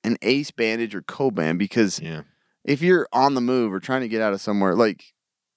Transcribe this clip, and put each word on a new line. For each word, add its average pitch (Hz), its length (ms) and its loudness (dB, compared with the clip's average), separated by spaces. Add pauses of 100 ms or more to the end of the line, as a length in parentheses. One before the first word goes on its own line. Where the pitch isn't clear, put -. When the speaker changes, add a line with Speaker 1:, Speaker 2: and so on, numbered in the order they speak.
Speaker 1:
an 110 180 0
Ace 139 300 0
bandage 113 440 -2
or 87 60 -8
Coban 92 560 -2
because 101 420 0
Speaker 2:
Yeah. 80 220 -10 (420)
Speaker 1:
if 139 180 -2
you're 175 300 4
on 139 240 4
the 127 60 0
move 120 320 0
or 95 60 -4
trying 131 220 -4
to 120 60 -6
get 110 140 -2
out 104 120 0
of 98 80 -6
somewhere, 98 340 2
like, 110 380 0 (440)